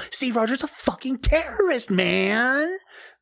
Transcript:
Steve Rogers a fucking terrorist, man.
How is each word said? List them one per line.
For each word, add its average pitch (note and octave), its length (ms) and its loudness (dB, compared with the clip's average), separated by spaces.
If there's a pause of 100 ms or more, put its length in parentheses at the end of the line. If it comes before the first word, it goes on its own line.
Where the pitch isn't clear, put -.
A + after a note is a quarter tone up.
(120)
Steve B3+ 240 -2
Rogers A#3 280 0
a D#4 40 -2
fucking B3+ 520 -4
terrorist, F4 680 2
man. G#3+ 880 2 (440)